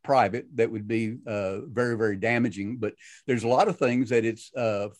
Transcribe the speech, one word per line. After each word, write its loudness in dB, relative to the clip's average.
private 2
that 2
would -8
be, -2
uh, -4
very, -2
very 0
damaging, 0
but -4
there's 0
a 0
lot 6
of -4
things 2
that 2
it's, -4
uh, -2